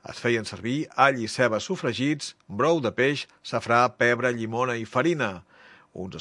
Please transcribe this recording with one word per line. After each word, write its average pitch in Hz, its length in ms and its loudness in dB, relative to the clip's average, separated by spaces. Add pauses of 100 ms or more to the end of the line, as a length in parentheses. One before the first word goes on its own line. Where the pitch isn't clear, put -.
es - 140 -14
feien 117 260 0
servir 117 380 -4 (100)
all 135 240 6
i 110 80 -4
ceba 110 320 0
sofregits, 143 760 -4 (140)
brou 147 320 2
de 113 160 0
peix, 139 300 0 (180)
safrà, 117 380 2 (180)
pebre, 120 320 4
llimona 117 480 -2
i 113 80 -8
farina. 131 540 0 (500)
Uns 90 280 -12